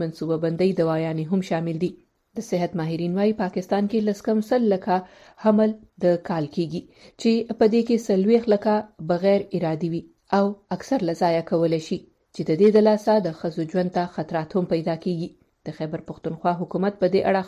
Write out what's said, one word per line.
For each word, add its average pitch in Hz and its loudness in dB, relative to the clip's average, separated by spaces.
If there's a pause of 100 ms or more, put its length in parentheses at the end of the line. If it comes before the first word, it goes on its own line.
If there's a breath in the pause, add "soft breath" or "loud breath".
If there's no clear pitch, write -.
منصوبه 160 -4
بندۍ 170 0
دوايانې 160 0
هم 190 2
شامل 165 -2
دي. 175 -2 (440)
د 220 -8
صحت 175 -2
ماهرین 165 -4
وایي 208 2 (100)
پاکستان 190 -2
کې 220 0
لس 202 -2
کم 220 2 (100)
سل 247 2
لکه 185 0 (480 loud breath)
حمل 214 4 (320)
د 175 4 (120)
کال 165 -2 (100)
کېږي 170 -4 (380 soft breath)
چې 226 2 (280)
په 233 6
دې 233 4
کې 233 2 (100)
څلوېښت 220 2
لکه 214 2 (380)
بغیر 196 2 (180)
ارادي 160 -2
وي 165 -4 (360)
او 202 4 (300)
اکثر 233 -2
له 165 -2
ځایه 170 2
کولی 165 2
شي 180 -4 (380)
چې - -8
د 151 -2
دې 208 8
د 214 8
لاسه 214 2 (120)
د 160 -4
ښځو 170 -6 (120)
ژوند 180 0
ته 175 -2
خطرات 160 -6
هم 180 0
پیدا 165 -2
کېږي. 175 -4 (360)
د 151 -10
خیبر 160 -6
پښتونخوا 170 -6 (100)
حکومت 185 -4
په 185 4
دې 190 4
اړه 190 2